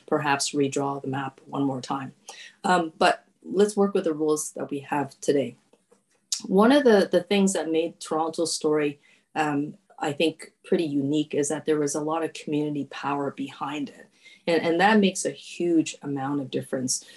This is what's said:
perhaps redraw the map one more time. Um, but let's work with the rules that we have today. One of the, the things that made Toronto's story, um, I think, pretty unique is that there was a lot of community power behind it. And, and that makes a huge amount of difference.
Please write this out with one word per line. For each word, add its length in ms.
perhaps 460
redraw 480
the 80
map 360
one 180
more 180
time. 320
Um, 340
but 280
let's 320
work 180
with 100
the 100
rules 380
that 180
we 100
have 420
today. 340
One 260
of 120
the, 280
the 120
things 300
that 160
made 300
Toronto's 540
story, 460
um, 400
I 160
think, 400
pretty 220
unique 480
is 160
that 160
there 140
was 160
a 60
lot 220
of 100
community 560
power 420
behind 580
it. 180
And, 140
and 180
that 200
makes 260
a 60
huge 720
amount 400
of 100
difference. 540